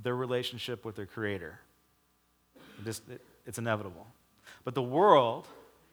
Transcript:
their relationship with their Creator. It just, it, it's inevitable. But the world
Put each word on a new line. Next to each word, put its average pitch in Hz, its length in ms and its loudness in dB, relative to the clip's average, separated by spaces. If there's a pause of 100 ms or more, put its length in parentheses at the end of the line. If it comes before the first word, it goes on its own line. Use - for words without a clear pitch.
their 123 140 -4
relationship 123 680 -6
with 110 100 -10
their 101 120 -10
Creator. 98 520 -8 (1200)
It 104 60 -16
just, 110 260 -10
it, 120 100 -18 (240)
it's 117 140 -12
inevitable. 104 480 -4 (580)
But 123 100 -6
the 135 80 0
world 139 640 6 (460)